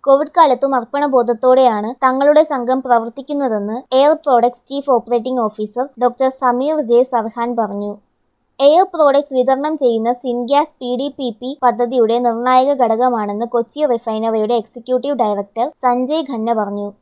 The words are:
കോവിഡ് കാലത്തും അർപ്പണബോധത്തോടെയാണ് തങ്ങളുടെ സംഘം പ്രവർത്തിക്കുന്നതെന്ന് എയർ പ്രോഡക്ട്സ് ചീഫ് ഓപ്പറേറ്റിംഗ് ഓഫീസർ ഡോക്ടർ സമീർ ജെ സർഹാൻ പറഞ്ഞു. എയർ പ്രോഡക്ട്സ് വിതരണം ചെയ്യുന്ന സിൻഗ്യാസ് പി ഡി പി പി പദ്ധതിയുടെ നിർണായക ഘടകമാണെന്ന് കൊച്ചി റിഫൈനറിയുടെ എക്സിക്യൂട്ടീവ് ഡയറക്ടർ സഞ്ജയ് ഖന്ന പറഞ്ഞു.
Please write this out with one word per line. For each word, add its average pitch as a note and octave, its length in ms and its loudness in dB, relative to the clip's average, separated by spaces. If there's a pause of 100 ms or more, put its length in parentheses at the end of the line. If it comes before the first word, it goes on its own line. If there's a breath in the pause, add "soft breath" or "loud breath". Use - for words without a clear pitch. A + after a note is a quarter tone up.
കോവിഡ് C#4 300 2
കാലത്തും C#4 400 2
അർപ്പണബോധത്തോടെയാണ് B3 1120 2 (140)
തങ്ങളുടെ C#4 380 4 (100)
സംഘം B3+ 340 -2
പ്രവർത്തിക്കുന്നതെന്ന് A#3 880 -2 (220)
എയർ D4 240 4
പ്രോഡക്ട്സ് B3 480 0
ചീഫ് C#4 200 -6
ഓപ്പറേറ്റിംഗ് A#3+ 580 0
ഓഫീസർ G#3+ 360 -6 (180)
ഡോക്ടർ B3 280 0 (100)
സമീർ C4+ 380 0 (120)
ജെ A#3+ 120 4 (100)
സർഹാൻ A#3 380 -4 (100)
പറഞ്ഞു. G3+ 320 -6 (760)
എയർ D#4+ 160 6 (120)
പ്രോഡക്ട്സ് C#4+ 420 2
വിതരണം C4+ 460 0
ചെയ്യുന്ന A#3 300 0
സിൻഗ്യാസ് B3 680 -2
പി B3 180 -8
ഡി C#4 80 -4 (120)
പി C4 100 -4 (120)
പി B3+ 100 -8 (120)
പദ്ധതിയുടെ A#3 540 2 (100)
നിർണായക B3+ 440 2 (120)
ഘടകമാണെന്ന് A3 720 0
കൊച്ചി A#3+ 260 -4 (120)
റിഫൈനറിയുടെ A3 680 -2
എക്സിക്യൂട്ടീവ് B3+ 640 -4
ഡയറക്ടർ G#3 440 -2 (160)
സഞ്ജയ് B3+ 480 0
ഖന്ന A3+ 220 -4
പറഞ്ഞു. G3+ 360 -4 (140)